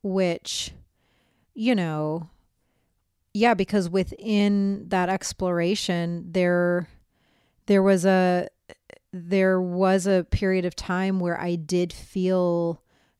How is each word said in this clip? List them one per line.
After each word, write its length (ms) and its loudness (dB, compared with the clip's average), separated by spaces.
which, 680 -4
you 220 0
know, 540 -4
yeah, 200 4
because 360 0
within 1000 0
that 180 0
exploration, 1200 -2
there, 580 0
there 160 4
was 220 4
a, 440 2
there 480 0
was 440 0
a 240 2
period 360 0
of 100 -4
time 440 -2
where 200 -2
I 160 -2
did 360 -2
feel, 920 -2